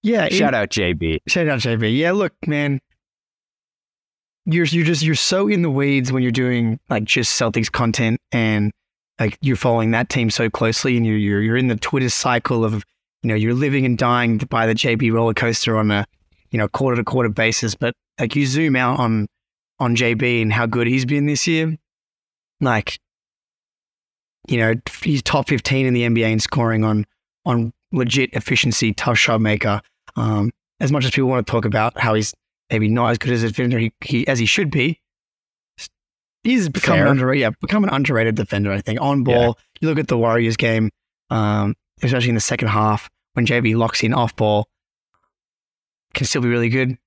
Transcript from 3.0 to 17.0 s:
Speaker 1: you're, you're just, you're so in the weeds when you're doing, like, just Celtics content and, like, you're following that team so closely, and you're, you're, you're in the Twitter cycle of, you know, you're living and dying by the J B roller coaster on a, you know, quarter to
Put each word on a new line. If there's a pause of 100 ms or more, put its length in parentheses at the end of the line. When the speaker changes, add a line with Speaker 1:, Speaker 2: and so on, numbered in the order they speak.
Speaker 1:
you're,
you're
just,
you're
so
in
the
weeds
when
you're
doing, (100)
like,
just
Celtics
content (120)
and, (480)
like,
you're
following
that
team
so
closely,
and
you're,
you're,
you're
in
the
Twitter
cycle
of, (400)
you
know,
you're
living
and
dying
by
the
J
B
roller
coaster
on
a, (440)
you
know,
quarter
to